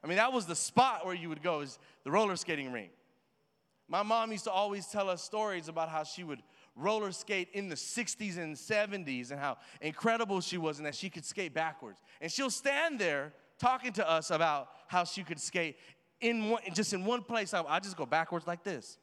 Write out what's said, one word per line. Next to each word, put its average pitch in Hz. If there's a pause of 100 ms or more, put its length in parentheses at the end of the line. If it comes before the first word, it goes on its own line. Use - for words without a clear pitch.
I 143
mean, 175
that 233
was 240
the 160
spot 226
where 185
you 170
would 151
go, 165
is 139 (280)
the 139
roller 196
skating 143
rink. 107 (960)
My 175
mom 226
used 202
to 220
always 202
tell 196
us 180
stories 202
about 160
how 160
she 180
would 143 (340)
roller 202
skate 185
in 202
the 156
sixties 202
and 156
seventies 185
and 143
how 139 (220)
incredible 202
she 180
was 156
and 151
that 147
she 190
could 160
skate 175
backwards. 147 (180)
And 165
she'll 269
stand 285
there 151 (240)
talking 247
to 180
us 160
about 151 (200)
how 180
she 190
could 156
skate 165 (420)
in 226
one, 226 (120)
just 202
in 185
one 240
place. 214
I, 170
I 151
just 196
go 147
backwards 160
like 175
this. 156